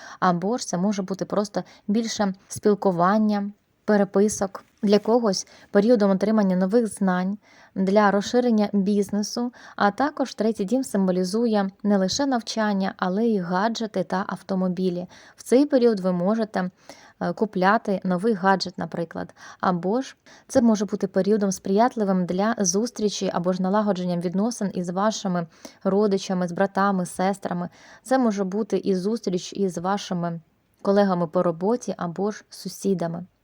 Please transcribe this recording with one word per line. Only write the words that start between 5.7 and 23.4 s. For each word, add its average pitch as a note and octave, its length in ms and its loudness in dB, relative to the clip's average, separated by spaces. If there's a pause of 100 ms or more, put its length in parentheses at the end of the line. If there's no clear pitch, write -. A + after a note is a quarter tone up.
періодом G#3 400 4
отримання G3 440 2
нових G3+ 320 2
знань, F#3+ 500 0 (380)
для G3 360 4
розширення G#3+ 640 2
бізнесу, G3+ 800 -2 (220)
а G3+ 160 2
також C#4 420 -4
третій G#3+ 320 -2
дім B3+ 180 -2
символізує G3 880 0 (140)
не G#3 140 4
лише F#3+ 280 0
навчання, G#3+ 720 -2
але F#3+ 280 0
й A3 140 2
гаджети G3 640 -2
та F#3 240 -2
автомобілі. F#3 800 -2 (280)
В - 80 -20
цей C4+ 220 4
період A#3+ 340 4
ви F#3 120 0
можете, F#3+ 580 -2 (500)
е, F3 140 -2
купляти G3 720 0
новий F#3+ 300 0
гаджет, F#3 440 0
наприклад. E3+ 560 -8 (260)
Або F#3 420 0
ж - 140 -14 (320)
це C4+ 140 2
може G#3+ 240 4
бути G3+ 220 -4
періодом G3 440 2
сприятливим G3 720 0
для F#3+ 340 -2
зустрічі G3+ 720 -2
або F#3 200 0